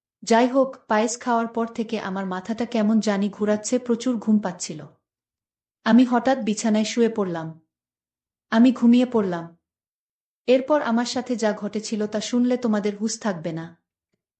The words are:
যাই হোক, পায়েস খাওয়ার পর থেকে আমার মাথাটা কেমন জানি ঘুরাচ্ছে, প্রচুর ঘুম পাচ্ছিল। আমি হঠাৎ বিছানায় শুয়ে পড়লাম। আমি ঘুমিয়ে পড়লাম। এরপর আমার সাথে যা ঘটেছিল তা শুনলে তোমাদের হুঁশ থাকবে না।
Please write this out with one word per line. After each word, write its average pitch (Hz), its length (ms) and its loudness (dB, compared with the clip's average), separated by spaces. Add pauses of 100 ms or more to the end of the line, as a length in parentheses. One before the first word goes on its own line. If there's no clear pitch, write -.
(220)
যাই 226 240 4
হোক, 262 300 0 (120)
পায়েস 226 320 0
খাওয়ার 233 260 -2
পর 226 200 -4
থেকে 226 340 -8
আমার 190 260 -6
মাথাটা 190 400 -6
কেমন 220 340 2
জানি 202 280 0
ঘুরাচ্ছে, 208 500 -2
প্রচুর 240 380 -2
ঘুম 214 220 2
পাচ্ছিল। 175 480 -8 (960)
আমি 233 200 8
হঠাৎ 247 340 2
বিছানায় 214 460 0
শুয়ে 226 240 2
পড়লাম। 170 520 -6 (920)
আমি 240 220 6
ঘুমিয়ে 247 340 4
পড়লাম। 180 500 -2 (920)
এরপর 262 360 4
আমার 240 220 0
সাথে 240 320 -4
যা 208 160 0
ঘটেছিল 208 540 -6
তা 214 140 -4
শুনলে 247 360 0
তোমাদের 214 400 0
হুঁশ 214 240 -6
থাকবে 175 320 -4
না। 165 240 -10 (640)